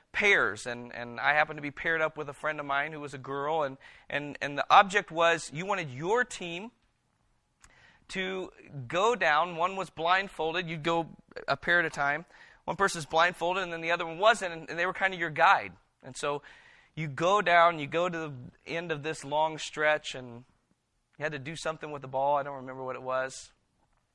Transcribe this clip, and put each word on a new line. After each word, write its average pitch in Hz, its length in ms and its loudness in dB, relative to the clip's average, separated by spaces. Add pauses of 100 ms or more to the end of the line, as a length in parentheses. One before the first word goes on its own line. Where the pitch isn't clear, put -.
(120)
pairs. 135 560 2
And, 120 260 -10
and 120 260 -10
I 135 140 2
happened 151 240 2
to 147 60 -12
be 147 80 -6
paired 165 300 -2
up 156 160 -2
with 147 120 -8
a 143 40 -10
friend 151 260 -6
of 147 80 -8
mine 143 240 0
who 156 80 -12
was 143 160 -10
a - 20 -10
girl. 139 460 -2
And, 135 140 -4 (340)
and, 143 320 -4
and 143 120 -4
the 135 140 -2
object 196 400 6
was 165 420 2
you 160 140 -6
wanted 190 240 -4
your 170 340 0
team 180 460 -8 (1400)
to 185 420 -6 (360)
go 202 280 4
down. 170 400 2
One 180 200 0
was 190 140 -6
blindfolded. 170 800 0
You'd 160 140 -6
go 165 240 2 (400)
a 139 100 0
pair 175 220 2
at 165 60 2
a 156 40 -2
time. 147 360 -2 (400)
One 170 100 -2
person's 175 320 0
blindfolded, 175 560 4
and 170 100 -6
then 165 80 -6
the 165 80 -2
other 170 160 2
one 165 140 -6
wasn't, 202 340 4
and, 160 160 -12
and 160 80 -8
they 170 80 2
were 185 80 0
kind 190 180 0
of 185 80 -6
your 165 120 -2
guide. 151 400 4 (320)
And 127 120 -16
so 147 280 -4 (500)
you 156 140 -6
go 170 340 2
down, 170 380 6
you 143 80 -6
go 170 200 0
to 170 120 -4
the 156 120 -6 (400)
end 170 200 -4
of 147 100 -6
this 151 240 -6
long 156 320 -2
stretch, 151 560 0
and 123 300 -12 (720)
you 143 60 -10
had 156 80 -2
to 147 80 -8
do 147 160 -10
something 160 360 -6
with 143 120 -10
the 139 40 -12
ball. 139 300 0
I 139 60 0
don't 143 140 -8
remember 131 260 -10
what 127 120 -6
it 127 60 -12
was. 131 500 -6 (640)